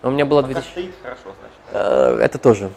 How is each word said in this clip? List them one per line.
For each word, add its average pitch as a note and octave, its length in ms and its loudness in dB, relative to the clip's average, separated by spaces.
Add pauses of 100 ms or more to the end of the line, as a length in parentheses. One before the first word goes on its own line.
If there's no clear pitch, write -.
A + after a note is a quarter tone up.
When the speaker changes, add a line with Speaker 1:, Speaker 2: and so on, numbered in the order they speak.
Speaker 1:
у B2+ 80 0
меня C#3+ 140 0
была C#3+ 160 4
Speaker 2:
Пока C3 120 -6
Speaker 1:
две - 80 -6
тысячи, - 100 -16
Speaker 2:
стоит, F#3 300 -12
хорошо, B2 220 -16
значит. G#2 340 -20 (140)
Speaker 1:
э, B1+ 540 2
это - 120 -2
тоже. G2+ 400 2